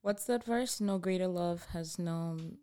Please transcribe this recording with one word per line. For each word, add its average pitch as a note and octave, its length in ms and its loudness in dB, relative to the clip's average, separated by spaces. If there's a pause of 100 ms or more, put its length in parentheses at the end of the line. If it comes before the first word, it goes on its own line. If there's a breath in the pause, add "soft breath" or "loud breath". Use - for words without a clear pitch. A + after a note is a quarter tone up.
What's G#3 240 0
that A#3+ 180 2
verse? A#3+ 380 0
"No G3 160 4
greater F#3 300 2
love F3 440 0
has E3 260 -4
no E3 400 -2 (260)